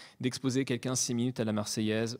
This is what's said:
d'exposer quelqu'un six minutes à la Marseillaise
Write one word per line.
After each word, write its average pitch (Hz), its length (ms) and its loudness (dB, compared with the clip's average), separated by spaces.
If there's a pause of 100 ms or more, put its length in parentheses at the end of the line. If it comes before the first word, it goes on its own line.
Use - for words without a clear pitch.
(200)
d'exposer 127 440 0
quelqu'un 127 300 -2
six 123 200 0
minutes 123 260 0
à 113 40 2
la 107 80 0
Marseillaise 110 680 0